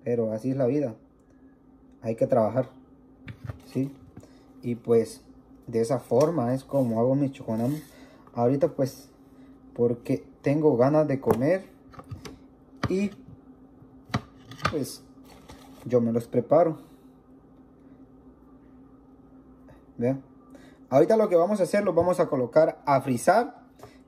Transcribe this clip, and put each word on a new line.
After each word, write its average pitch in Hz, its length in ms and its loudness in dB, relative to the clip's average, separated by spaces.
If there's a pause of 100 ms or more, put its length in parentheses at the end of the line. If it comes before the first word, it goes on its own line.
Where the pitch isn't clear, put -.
pero 117 300 -2
así 120 180 -6
es 131 60 -4
la 135 80 0
vida, 127 280 -2 (1080)
hay 113 140 -6
que - 120 0
trabajar, 120 420 0 (1000)
¿sí? 135 240 -4 (680)
Y 117 140 -6
pues 113 460 0 (460)
de 113 140 -2
esa 120 180 -2
forma 131 560 0
es 135 80 -8
como 120 360 -2
hago 127 140 2
mis 139 180 0
chocobananos. 123 520 -6 (500)
Ahorita 139 360 0
pues - 400 -6 (680)
porque 120 500 -2 (160)
tengo 147 340 2
ganas 151 320 4
de 139 120 -2
comer 135 440 0 (1300)
y 196 220 -2 (1600)
pues 143 320 -8 (840)
yo 120 160 2
me 117 100 0
los 117 140 -2
preparo. 156 540 2 (3250)
Vean. - 280 -2 (680)
Ahorita 175 280 4
lo 214 120 2
que 180 60 4
vamos 190 240 2
a 185 40 0
hacer, 208 200 0
los 185 100 0
vamos 175 260 2
a 160 100 0
colocar 151 580 2
a 139 140 4
frizar, 175 600 0 (460)